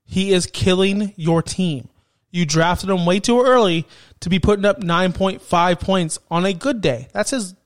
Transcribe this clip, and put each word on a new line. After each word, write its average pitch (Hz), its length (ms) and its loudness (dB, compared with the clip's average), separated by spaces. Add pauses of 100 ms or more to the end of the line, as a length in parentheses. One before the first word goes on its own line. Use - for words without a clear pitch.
He 190 280 -2
is 180 140 2
killing 196 720 0
your 165 260 0
team. 160 460 -4 (420)
You 175 160 -2
drafted 165 440 0
him 185 160 0
way 180 140 2
too 240 220 2
early 220 440 2 (340)
to - 80 -10
be 180 100 2
putting 202 260 2
up 202 180 2
nine 175 300 0
point 190 300 -4
five 175 380 0
points 185 380 -2 (120)
on 170 140 0
a 196 80 0
good 220 280 -4
day. 131 320 -2
That's 208 180 -4
his, 202 240 -6 (120)